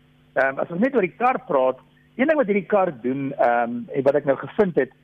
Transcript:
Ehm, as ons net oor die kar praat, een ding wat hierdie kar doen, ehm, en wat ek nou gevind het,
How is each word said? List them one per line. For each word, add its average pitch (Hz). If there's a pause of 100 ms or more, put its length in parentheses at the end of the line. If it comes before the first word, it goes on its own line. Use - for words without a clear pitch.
(340)
Ehm, 135
as 156
ons 175
net 269
oor 220
die 170
kar 240
praat, 131 (380)
een 254
ding 311
wat 262
hierdie 196
kar 185 (100)
doen, 135
ehm, 120 (200)
en 139
wat 139
ek 143
nou 135
gevind 175
het, 131 (140)